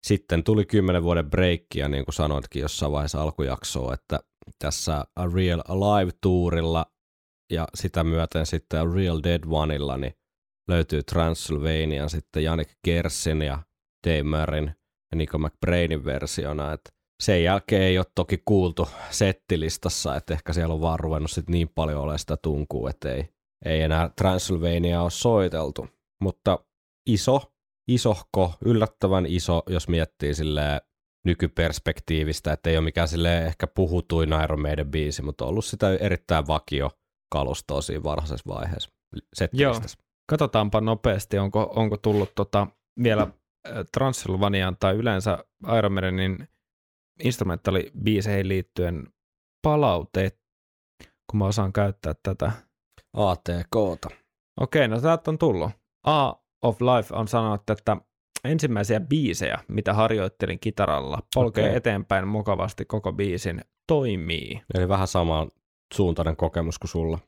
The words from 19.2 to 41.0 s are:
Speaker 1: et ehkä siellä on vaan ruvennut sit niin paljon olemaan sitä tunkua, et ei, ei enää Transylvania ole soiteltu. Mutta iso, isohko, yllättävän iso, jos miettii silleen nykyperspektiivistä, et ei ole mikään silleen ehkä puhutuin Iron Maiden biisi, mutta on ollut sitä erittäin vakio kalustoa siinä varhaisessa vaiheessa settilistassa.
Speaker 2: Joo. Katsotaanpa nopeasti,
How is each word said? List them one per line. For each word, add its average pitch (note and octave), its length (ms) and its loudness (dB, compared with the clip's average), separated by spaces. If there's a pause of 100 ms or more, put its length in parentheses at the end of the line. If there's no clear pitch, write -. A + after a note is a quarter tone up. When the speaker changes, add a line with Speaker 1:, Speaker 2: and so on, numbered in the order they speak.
Speaker 1:
et - 160 -6
ehkä D2+ 220 -4
siellä E2 200 0
on D#2 80 -2
vaan D#2+ 180 0
ruvennut D#2 320 -2
sit D#2+ 180 -6
niin E2+ 260 2
paljon D#2 260 -2
olemaan D2+ 180 -4
sitä D#2 180 -4
tunkua, D2 520 -2
et - 140 -10
ei, C#2 260 -4 (360)
ei D#2 160 2
enää D#2+ 340 2
Transylvania F2 840 0
ole F2 100 0
soiteltu. F2 760 0 (340)
Mutta F#2+ 380 0 (500)
iso, B2+ 320 4 (460)
isohko, G2 680 0 (120)
yllättävän G#2 600 2
iso, E2+ 440 0
jos E2+ 180 -2
miettii D#2 460 0
silleen D2 480 0 (440)
nykyperspektiivistä, D#2+ 1300 0
et - 140 -6
ei D#2+ 100 4
ole D#2+ 80 2
mikään E2 220 0
silleen E2+ 380 2
ehkä - 220 -4
puhutuin E2 600 2 (140)
Iron D2+ 180 0
Maiden D2 300 -2
biisi, D2 300 -2
mutta C#2 240 -6
on B1+ 40 -4
ollut G#2 160 -2
sitä G2 280 2
erittäin F2 540 0
vakio C#2+ 440 -2 (420)
kalustoa C#2 480 -2
siinä D#2 220 -6
varhaisessa D2+ 500 -4
vaiheessa - 360 -6 (440)
settilistassa. A#2 680 -2
Speaker 2:
Joo. - 60 -20 (240)
Katsotaanpa A2+ 520 2
nopeasti, G#2+ 560 0